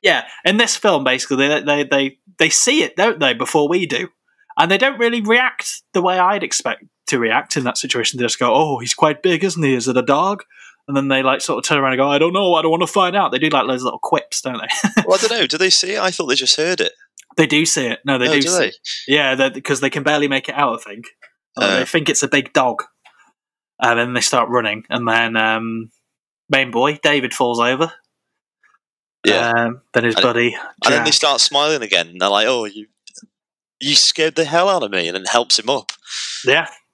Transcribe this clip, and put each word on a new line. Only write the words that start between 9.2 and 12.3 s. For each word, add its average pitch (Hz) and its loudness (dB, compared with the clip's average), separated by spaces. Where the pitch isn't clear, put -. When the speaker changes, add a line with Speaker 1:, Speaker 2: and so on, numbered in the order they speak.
Speaker 1:
big, 175 2
isn't 175 -2
he? 139 2
Is 120 -2
it 127 0
a 127 2
dog?" 175 0
And 139 -4
then 139 0
they, 135 0
like, 131 0
sort 143 -4
of 123 -6
turn 147 2
around 131 0
and 127 -2
go, 135 4
"I 143 2
don't 165 2